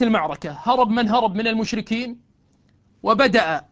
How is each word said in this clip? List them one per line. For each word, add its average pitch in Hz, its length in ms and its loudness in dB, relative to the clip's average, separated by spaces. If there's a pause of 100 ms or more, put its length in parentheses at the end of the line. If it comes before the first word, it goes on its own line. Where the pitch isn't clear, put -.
المعركة، 156 600 -2
هرب 247 280 2
من 233 180 0
هرب 220 260 0
من 220 120 -4
المشركين، 226 720 -4 (840)
وبدأ 202 680 2